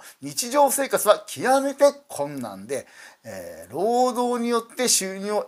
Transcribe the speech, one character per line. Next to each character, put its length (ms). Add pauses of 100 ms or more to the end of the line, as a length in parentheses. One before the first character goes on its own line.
(220)
日 280
常 200
生 180
活 200
は 180
極 360
め 120
て 100 (240)
困 320
難 260
で、 200 (380)
え 440
ー、 60
労 400
働 280
に 60
よ 120
っ 20
て 260
収 300
入 140
を 160